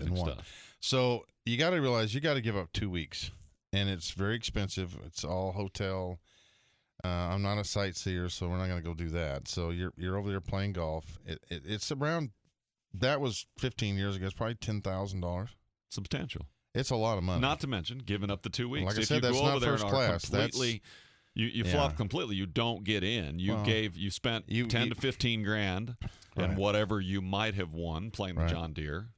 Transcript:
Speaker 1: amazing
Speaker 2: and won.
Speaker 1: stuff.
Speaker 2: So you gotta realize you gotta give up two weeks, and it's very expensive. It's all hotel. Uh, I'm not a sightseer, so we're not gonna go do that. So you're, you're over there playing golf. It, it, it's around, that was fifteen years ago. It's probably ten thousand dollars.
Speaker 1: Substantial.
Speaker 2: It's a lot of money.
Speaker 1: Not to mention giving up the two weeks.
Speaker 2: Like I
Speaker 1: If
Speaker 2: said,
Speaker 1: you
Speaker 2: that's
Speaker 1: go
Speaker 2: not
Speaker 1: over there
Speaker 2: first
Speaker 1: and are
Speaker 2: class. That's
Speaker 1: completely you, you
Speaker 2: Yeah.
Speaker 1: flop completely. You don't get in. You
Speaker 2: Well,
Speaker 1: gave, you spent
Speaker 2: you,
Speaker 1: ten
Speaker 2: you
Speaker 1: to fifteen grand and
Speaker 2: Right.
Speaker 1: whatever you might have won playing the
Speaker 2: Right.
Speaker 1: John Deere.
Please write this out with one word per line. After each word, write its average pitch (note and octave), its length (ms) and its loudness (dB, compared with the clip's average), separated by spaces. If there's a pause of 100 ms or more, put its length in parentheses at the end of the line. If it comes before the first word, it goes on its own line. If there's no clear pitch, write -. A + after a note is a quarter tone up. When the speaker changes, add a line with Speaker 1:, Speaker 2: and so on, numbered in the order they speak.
Speaker 1:
amazing D#2 60 -4
Speaker 2:
and F2+ 100 0
won. E2 140 0
Speaker 1:
stuff. - 480 -16
Speaker 2:
So B2+ 440 2 (220)
you A#2+ 100 0
gotta E3 240 4
realize A2+ 320 2
you C#3 80 -2
gotta D3 200 2
give A2 140 0
up F#2 180 -4
two G2+ 180 -2
weeks, - 400 -4 (420)
and G2 160 2
it's F2+ 220 -4
very G2+ 240 0
expensive. F#2+ 680 -4
It's - 200 -8
all F#2 300 -2
hotel. F#2+ 680 -4 (840)
Uh, F2+ 40 0
I'm F2 340 0
not G2+ 160 2
a G#2 60 0
sightseer, F#2 640 0
so F2 200 -2
we're F2+ 100 0
not F#2 80 0
gonna F2+ 160 -2
go E2+ 100 -4
do E2 160 -4
that. D2+ 380 -2
So E2+ 240 -2
you're, F2+ 260 -2
you're F2+ 200 -2
over G2+ 120 -2
there G2 120 -2
playing G2 320 -2
golf. D#2+ 520 -4
It, F2+ 240 -10
it, E2 160 -8
it's G#2 260 -4
around, D3 420 -2 (600)
that C3 260 4
was B2+ 280 -2 (100)
fifteen G#2+ 400 0
years G2 180 2
ago. F#2 120 -2
It's - 80 -4
probably A#2 200 0
ten G#2+ 260 -2
thousand F#2+ 400 -2
dollars. F2+ 280 -2 (400)
Speaker 1:
Substantial. A2+ 560 -6 (300)
Speaker 2:
It's D#3+ 160 0
a B2+ 40 2
lot A2 220 2
of F2 60 0
money. F2+ 180 2
Speaker 1:
Not C#3 200 2
to D3+ 60 -2
mention A#2+ 300 -2
giving G#2 320 -2
up G2+ 140 -2
the A2+ 80 -4
two A#2+ 180 -2
weeks. B2 160 -2
Speaker 2:
Like G#2 120 2
I G#2+ 40 2
Speaker 1:
If G#2+ 60 2
Speaker 2:
said, - 80 4
Speaker 1:
you - 60 4
Speaker 2:
that's B2 160 6
Speaker 1:
go C#3 60 4
Speaker 2:
not C#3 120 6
Speaker 1:
over - 40 2
there A#2+ 120 4
Speaker 2:
first G#2+ 140 2
Speaker 1:
and G2+ 60 0
are - 40 4
Speaker 2:
class. G2+ 340 2
That's G#2+ 220 4
Speaker 1:
completely A#2+ 320 0 (540)
you, A2 100 2
you A2+ 180 0
Speaker 2:
Yeah. F2+ 60 4
Speaker 1:
flop D#2+ 260 4
completely. A2 380 0
You F#2+ 120 0
don't A2+ 360 0
get G2 200 2
in. F#2 340 0
You F#2+ 160 2
Speaker 2:
Well, G#2+ 100 0
Speaker 1:
gave, G#2+ 320 2
you G2 140 -4
spent A2+ 400 -2
Speaker 2:
you, A#2 160 2
Speaker 1:
ten A#2 220 2
Speaker 2:
you A#2+ 80 0
Speaker 1:
to - 40 -10
fifteen A#2+ 440 0
grand G#2 520 0 (400)
and F#2 140 2
Speaker 2:
Right. G2 80 2
Speaker 1:
whatever G#2 420 4
you F#2+ 220 0
might G2 340 0
have F2 180 -2
won E2+ 360 -2
playing F#2 260 -4
the D#2+ 60 2
Speaker 2:
Right. E2 80 6
Speaker 1:
John E2 240 0
Deere. D#2 440 -6